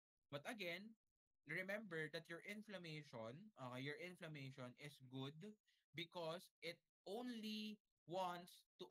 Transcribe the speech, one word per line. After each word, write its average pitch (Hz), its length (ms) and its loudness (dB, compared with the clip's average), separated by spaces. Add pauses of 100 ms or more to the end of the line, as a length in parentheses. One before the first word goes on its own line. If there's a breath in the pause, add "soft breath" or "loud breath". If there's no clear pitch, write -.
(320)
But 143 180 0
again, 202 460 -2 (520)
remember 180 680 4
that 165 160 0
your 170 140 -2
inflammation, 170 1120 -2
uh, 127 220 0
your 143 220 2
inflammation 147 720 -4 (100)
is 147 140 -6 (120)
good 135 260 0 (600 soft breath)
because 165 560 0 (100)
it 170 160 -2 (300)
only 214 680 2 (300)
wants 175 560 2 (160)
to 180 120 -4